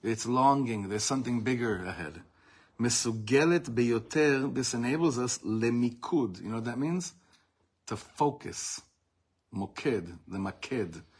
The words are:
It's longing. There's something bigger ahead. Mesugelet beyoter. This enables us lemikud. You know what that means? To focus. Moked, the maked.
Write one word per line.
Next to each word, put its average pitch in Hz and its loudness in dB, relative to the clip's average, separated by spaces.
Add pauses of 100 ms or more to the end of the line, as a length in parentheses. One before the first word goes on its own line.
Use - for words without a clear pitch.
It's 110 -2
longing. 123 2
There's 104 -2
something 123 0
bigger 113 0
ahead. 87 -8 (580)
Mesugelet 120 2
beyoter. 123 2
This 127 -2
enables 127 2
us 123 -2
lemikud. 117 0
You 101 -8
know 113 -4
what 113 -4
that 117 -6
means? 170 -2 (760)
To 110 -6
focus. - -4 (720)
Moked, 98 -2 (160)
the 95 -8
maked. 95 -4 (200)